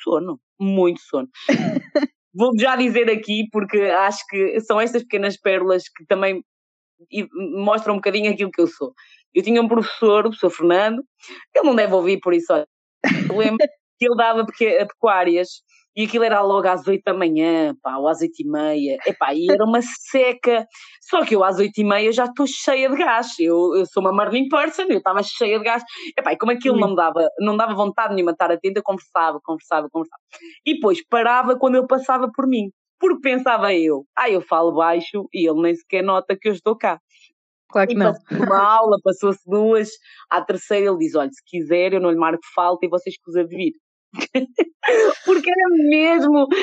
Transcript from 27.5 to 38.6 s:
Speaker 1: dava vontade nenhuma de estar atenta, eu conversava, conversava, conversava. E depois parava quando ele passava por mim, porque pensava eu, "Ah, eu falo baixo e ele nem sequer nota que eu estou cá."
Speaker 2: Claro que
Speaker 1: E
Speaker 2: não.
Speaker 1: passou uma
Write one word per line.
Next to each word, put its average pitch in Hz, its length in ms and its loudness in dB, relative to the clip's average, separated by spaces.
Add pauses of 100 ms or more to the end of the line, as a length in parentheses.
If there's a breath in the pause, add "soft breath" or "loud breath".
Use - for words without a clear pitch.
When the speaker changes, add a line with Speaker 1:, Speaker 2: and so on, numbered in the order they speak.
Speaker 1:
dava 226 160 -2
vontade 202 400 -2
nenhuma 175 180 0
de 160 40 -4
estar 170 160 0
atenta, 196 280 -4
eu 202 40 -6
conversava, 165 600 -4
conversava, 156 480 -4
conversava. 160 300 -10 (440 loud breath)
E 302 100 -2
depois 185 240 0 (100)
parava 240 480 0
quando 262 200 2
ele 254 100 0
passava 262 440 0
por 262 160 -4
mim, 220 220 -2 (300)
porque 359 220 0
pensava 254 520 0
eu, 156 320 0 (100)
"Ah, 247 140 0
eu 185 120 0
falo 170 340 0
baixo 170 580 -2
e 165 160 0
ele 160 120 0
nem 170 140 2
sequer 185 280 -4
nota 190 360 -2
que - 100 -4
eu 208 40 0
estou 214 240 -2
cá." 180 220 -4 (720 soft breath)
Speaker 2:
Claro 196 160 2
que 240 80 -2
Speaker 1:
E - 20 -2
Speaker 2:
não. 190 160 2
Speaker 1:
passou - 320 -4
uma 196 180 2